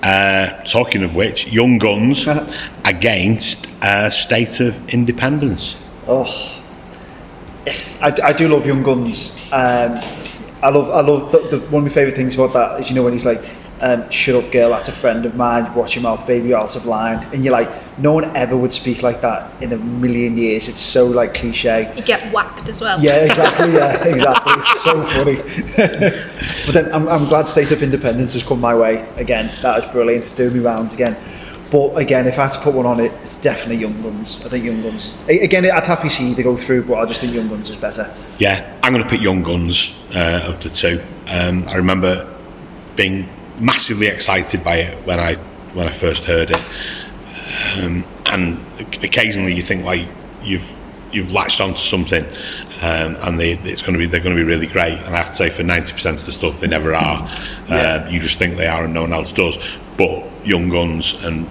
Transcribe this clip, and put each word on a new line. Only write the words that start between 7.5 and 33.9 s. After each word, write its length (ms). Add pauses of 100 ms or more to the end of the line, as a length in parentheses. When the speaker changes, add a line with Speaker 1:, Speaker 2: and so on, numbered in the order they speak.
Speaker 2:
I, 220
I 100
do 140
love 180
Young 180
Guns. 520 (160)
Um, 480 (640)
I 80
love, 200
I 120
love 300
the, 260
the, 100
one 160
of 40
my 20
favourite 260
things 200
about 180
that 260
is, 100
you 60
know, 80
when 100
he's 120
like, 300 (300)
um, 240
"Shut 340
up, 80
girl, 200
that's 180
a 20
friend 340
of 100
mine, 400
watch 200
your 80
mouth, 240
baby, 220
you're 100
out 160
of 100
line." 480
And 100
you're 100
like, 160 (280)
no 160
one 120 (100)
ever 220
would 160
speak 300
like 180
that 280 (140)
in 80
a 60
million 600
years. 300
It's 140
so, 240
like, 280
cliche. 600
Speaker 3:
You 80
get 300
whacked 340
as 140
well. 200
Speaker 2:
Yeah, 220
exactly, 500
yeah, 300
Speaker 3:
<laughs> 120
Speaker 2:
exactly. 420
It's 260
so 200 (120)
funny. 220 (400)
<laughs> 880
But 80
then 200
I'm, 140
I'm 180
glad 220
State 240
of 120
Independence 500
has 100
come 160
my 160
way 320 (100)
again. 340 (100)
That 200
was 120
brilliant. 300
It's 100
doing 220
me 40
rounds 360
again. 200 (560)
But 240
again, 320
if 120
I 80
had 60
to 60
put 140
one 120
on 140
it, 120 (120)
it's 140
definitely 400
Young 240